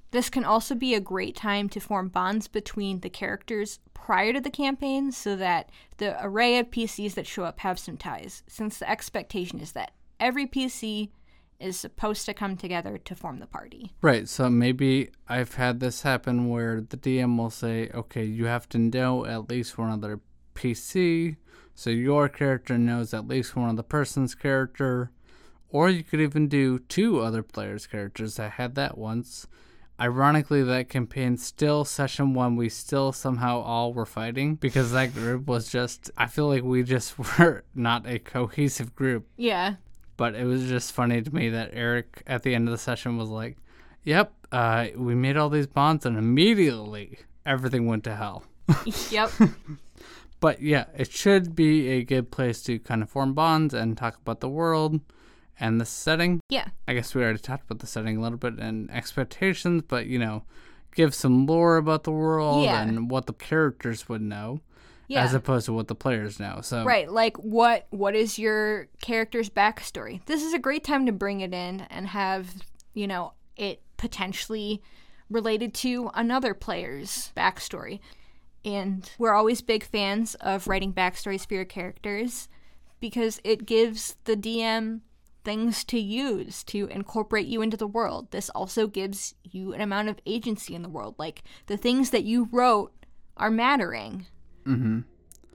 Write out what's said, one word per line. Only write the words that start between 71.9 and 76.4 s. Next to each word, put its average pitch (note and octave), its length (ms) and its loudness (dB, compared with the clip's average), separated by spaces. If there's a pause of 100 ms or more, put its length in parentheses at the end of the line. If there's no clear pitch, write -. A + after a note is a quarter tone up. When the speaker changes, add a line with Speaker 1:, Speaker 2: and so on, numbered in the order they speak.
Speaker 1:
have, F#3+ 440 -2 (400)
you G#3 140 -4
know, F3+ 260 -6 (240)
it G3+ 240 -6 (160)
potentially G#3 840 -4 (480)
related A3 440 0
to B3 380 -2
another A#3+ 400 0